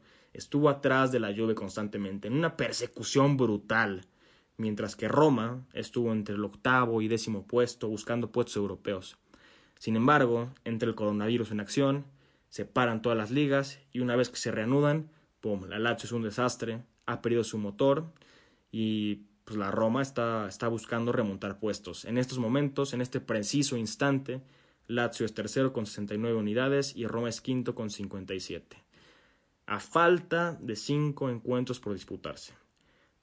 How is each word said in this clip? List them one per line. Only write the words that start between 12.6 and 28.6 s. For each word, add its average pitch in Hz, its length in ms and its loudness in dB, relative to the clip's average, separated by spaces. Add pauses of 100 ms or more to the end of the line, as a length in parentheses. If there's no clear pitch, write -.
paran 120 380 0
todas 117 140 2
las 107 140 -2
ligas 139 500 0 (120)
y 127 80 -2
una 123 140 0
vez 123 140 4
que - 80 -12
se 117 140 -4
reanudan, 147 600 2 (300)
¡pum!, 101 240 -2
la 92 140 -6
Lazio 117 280 0
es 113 60 -6
un 117 100 -2
desastre, 117 600 -2 (240)
ha 117 160 -4
perdido 117 220 2
su 113 120 -4
motor 139 560 0 (580)
y, 107 520 -2 (220)
pues, 107 140 -8
la 98 120 -2
Roma 113 320 2
está, 117 460 -2
está 117 200 -4
buscando 117 440 -2
remontar 101 460 -2
puestos. 101 460 -6
En 117 140 -2
estos 127 200 -2
momentos, 139 540 0
en 123 80 -4
este 123 200 -2
preciso 123 560 0
instante, 131 640 0 (440)
Lazio 120 400 0
es 107 80 -6
tercero 131 380 0
con 117 140 -2
sesenta 104 280 -6
y 104 40 -2
nueve 117 200 0
unidades 131 560 0
y 117 120 -4
Roma 117 220 -2
es 113 120 -6
quinto 123 340 -2
con 110 160 -4
cincuenta 98 440 -8
y 92 60 -4
siete. - 440 -12 (800)